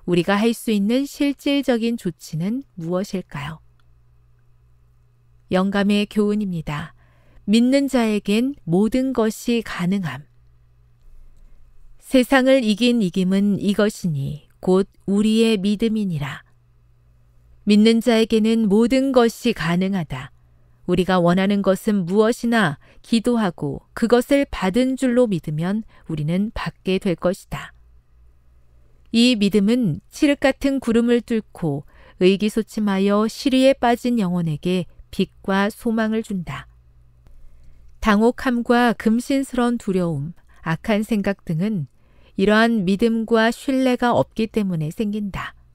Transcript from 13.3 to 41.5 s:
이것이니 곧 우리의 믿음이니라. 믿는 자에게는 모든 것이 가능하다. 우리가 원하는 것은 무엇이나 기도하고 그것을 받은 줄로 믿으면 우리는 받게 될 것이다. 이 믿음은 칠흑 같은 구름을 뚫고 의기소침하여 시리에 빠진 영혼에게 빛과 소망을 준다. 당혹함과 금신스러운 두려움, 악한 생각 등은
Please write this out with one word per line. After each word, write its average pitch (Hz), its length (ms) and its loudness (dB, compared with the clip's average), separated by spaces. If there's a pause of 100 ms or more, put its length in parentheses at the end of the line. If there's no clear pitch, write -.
이것이니 170 880 -2 (140)
곧 185 260 2 (180)
우리의 220 520 2
믿음이니라. 190 840 -4 (1200)
믿는 214 340 6
자에게는 226 720 2
모든 262 420 2
것이 240 400 2
가능하다. 170 800 -4 (560)
우리가 185 320 2
원하는 190 420 2
것은 196 440 0
무엇이나 214 720 0 (220)
기도하고 220 800 -2 (120)
그것을 247 560 2
받은 247 460 -2
줄로 247 320 2
믿으면 175 560 -4 (240)
우리는 165 460 -2
받게 - 440 -4
될 190 180 -2
것이다. - 580 -6 (1400)
이 240 240 4
믿음은 202 760 0
칠흑 285 300 0
같은 277 400 0
구름을 233 420 0
뚫고 170 640 -6 (340)
의기소침하여 202 1080 0
시리에 262 460 2
빠진 240 440 0
영혼에게 180 680 -2 (260)
빛과 196 580 -2
소망을 220 540 -4
준다. 175 440 -10 (1300)
당혹함과 240 960 2
금신스러운 240 840 -2
두려움, 170 560 -4 (280)
악한 202 420 -2
생각 202 420 -4
등은 175 420 -4 (500)